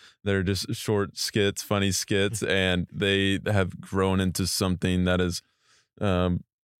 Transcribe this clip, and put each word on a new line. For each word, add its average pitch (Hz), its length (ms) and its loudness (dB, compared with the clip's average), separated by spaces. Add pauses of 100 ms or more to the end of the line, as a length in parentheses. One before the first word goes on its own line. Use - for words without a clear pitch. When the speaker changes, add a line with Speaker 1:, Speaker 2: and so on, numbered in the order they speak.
(240)
Speaker 1:
they're 98 200 0
just 95 320 -4
short 101 420 -4
skits, 101 460 0
funny 98 280 0
skits, 101 520 0
Speaker 2:
<laughs> - 0 -
Speaker 1:
and 92 480 2
they 98 540 2
have 98 360 0
grown 95 380 0
into 92 280 0
something 90 580 0
that 90 160 2
is, 87 200 -2 (600)
um, 90 420 0 (360)